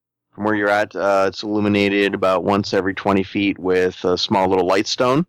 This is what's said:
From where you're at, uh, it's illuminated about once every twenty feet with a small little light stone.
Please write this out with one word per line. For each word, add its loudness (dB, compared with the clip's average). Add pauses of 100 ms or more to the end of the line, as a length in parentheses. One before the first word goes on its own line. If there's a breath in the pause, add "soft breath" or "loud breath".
(340)
From -8
where 0
you're 0
at, 0
uh, 0
it's -8
illuminated 0
about 0
once 0
every 0
twenty 0
feet -2
with -2
a 0
small 0
little 2
light 2
stone. 0